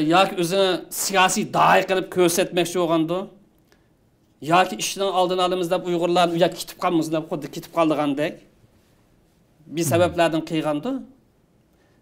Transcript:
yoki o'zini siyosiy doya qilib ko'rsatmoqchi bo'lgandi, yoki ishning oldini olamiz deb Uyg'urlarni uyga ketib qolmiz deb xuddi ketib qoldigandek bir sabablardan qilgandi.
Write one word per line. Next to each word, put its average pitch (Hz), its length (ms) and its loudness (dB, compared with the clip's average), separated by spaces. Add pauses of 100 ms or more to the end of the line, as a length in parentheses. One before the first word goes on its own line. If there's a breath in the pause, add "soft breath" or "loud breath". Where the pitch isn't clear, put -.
(140)
yoki 190 280 4
o'zini 190 280 0 (220)
siyosiy 185 540 0 (100)
doya 170 320 4
qilib 185 240 -2
ko'rsatmoqchi 175 680 0
bo'lgandi, 165 400 0 (1200)
yoki 185 340 2
ishning 196 340 -4 (100)
oldini 185 220 0
olamiz 180 280 0
deb 180 160 -2
Uyg'urlarni 175 480 2
uyga 170 160 4
ketib - 280 -14
qolmiz 170 340 0
deb 156 160 -4
xuddi 147 260 -6
ketib - 200 -14
qoldigandek 151 600 0 (1300)
bir 160 260 -6
sabablardan 170 580 2
qilgandi. 156 400 -4 (1120)